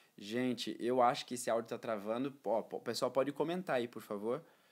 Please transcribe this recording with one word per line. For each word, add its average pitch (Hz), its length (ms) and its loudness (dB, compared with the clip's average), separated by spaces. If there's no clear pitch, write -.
Gente, 117 640 -2
eu 123 220 2
acho 120 240 4
que 123 100 -6
esse 123 160 -4
áudio 113 180 2
tá 117 80 -4
travando. 113 680 -2
Ó, 101 200 2
po-, - 140 -8
o - 40 -6
pessoal 120 300 -2
pode 135 200 2
comentar 165 440 0
aí, 120 120 2
por 117 140 -10
favor. 117 420 -4